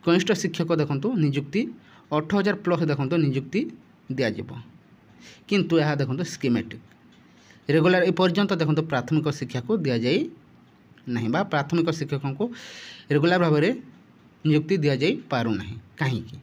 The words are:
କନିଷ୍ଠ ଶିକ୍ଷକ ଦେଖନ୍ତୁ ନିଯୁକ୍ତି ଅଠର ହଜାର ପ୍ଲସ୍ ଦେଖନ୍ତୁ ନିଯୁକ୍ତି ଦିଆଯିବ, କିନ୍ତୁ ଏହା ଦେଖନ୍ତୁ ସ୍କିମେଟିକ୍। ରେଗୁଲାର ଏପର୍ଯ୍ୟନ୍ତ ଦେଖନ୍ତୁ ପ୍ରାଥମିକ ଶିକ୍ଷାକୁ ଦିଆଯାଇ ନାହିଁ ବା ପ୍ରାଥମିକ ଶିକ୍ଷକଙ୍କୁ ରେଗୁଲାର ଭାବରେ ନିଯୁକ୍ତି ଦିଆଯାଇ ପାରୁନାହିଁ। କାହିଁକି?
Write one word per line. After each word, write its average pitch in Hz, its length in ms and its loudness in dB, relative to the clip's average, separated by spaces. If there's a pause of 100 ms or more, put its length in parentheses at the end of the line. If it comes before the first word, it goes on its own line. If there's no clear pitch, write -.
କନିଷ୍ଠ 175 260 4 (120)
ଶିକ୍ଷକ 170 280 -2 (120)
ଦେଖନ୍ତୁ 147 260 -2 (160)
ନିଯୁକ୍ତି 143 380 0 (560)
ଅଠର 160 220 -2
ହଜାର 196 240 2
ପ୍ଲସ୍ 175 280 0
ଦେଖନ୍ତୁ 139 240 -2 (100)
ନିଯୁକ୍ତି 139 340 -2 (580)
ଦିଆଯିବ, 117 320 -2 (1000)
କିନ୍ତୁ 180 240 2 (100)
ଏହା 151 180 2
ଦେଖନ୍ତୁ 131 220 -2 (100)
ସ୍କିମେଟିକ୍। - 520 -2 (880)
ରେଗୁଲାର 180 380 6
ଏପର୍ଯ୍ୟନ୍ତ 185 400 2 (100)
ଦେଖନ୍ତୁ 151 200 2 (100)
ପ୍ରାଥମିକ 143 340 0 (140)
ଶିକ୍ଷାକୁ 123 320 -6 (140)
ଦିଆଯାଇ 123 340 2 (960)
ନାହିଁ 113 180 -2
ବା 160 60 0 (120)
ପ୍ରାଥମିକ 160 360 0 (100)
ଶିକ୍ଷକଙ୍କୁ 139 480 -6 (680)
ରେଗୁଲାର 170 320 4
ଭାବରେ 151 240 4 (760)
ନିଯୁକ୍ତି 156 380 2
ଦିଆଯାଇ 147 300 2 (180)
ପାରୁନାହିଁ। 110 440 -2 (240)
କାହିଁକି? 123 440 -4